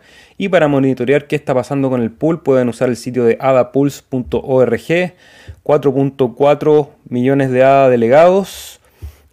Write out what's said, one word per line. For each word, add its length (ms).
Y 120
para 180
monitorear 580
qué 120
está 180
pasando 340
con 120
el 100
pool, 320
pueden 240
usar 220
el 80
sitio 260
de 160
ada 320
pools 300
punto 400
org. 720
Cuatro 300
punto 420
cuatro 560
millones 420
de 140
ada 260
delegados, 920